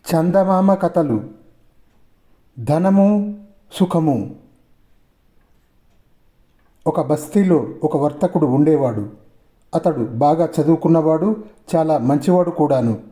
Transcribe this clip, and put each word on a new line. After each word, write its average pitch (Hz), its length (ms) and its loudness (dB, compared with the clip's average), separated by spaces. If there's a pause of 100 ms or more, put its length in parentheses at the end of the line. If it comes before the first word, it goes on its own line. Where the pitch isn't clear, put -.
(140)
చందమామ 185 600 2
కథలు. 165 460 -2 (1400)
ధనము, 196 760 2 (380)
సుఖము. 160 600 -2 (2500)
ఒక 160 140 -2
బస్తీలో 156 680 0 (180)
ఒక 156 120 -2
వర్తకుడు 151 500 -2
ఉండేవాడు. 131 600 0 (680)
అతడు 160 260 -2
బాగా 147 480 0 (120)
చదువుకున్నవాడు, 160 760 2 (400)
చాలా 156 220 2
మంచివాడు 170 520 2
కూడాను. 131 480 0 (140)